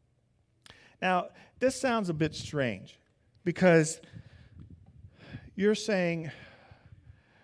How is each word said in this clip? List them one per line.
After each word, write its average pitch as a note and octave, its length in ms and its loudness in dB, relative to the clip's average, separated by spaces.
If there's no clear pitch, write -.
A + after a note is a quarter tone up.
Now, F#3 280 0
this B3+ 200 0
sounds A3+ 300 0
a E3 40 -2
bit D#3 200 0
strange - 680 -4
because E3 560 4
you're G#3 200 2
saying, F3 560 -2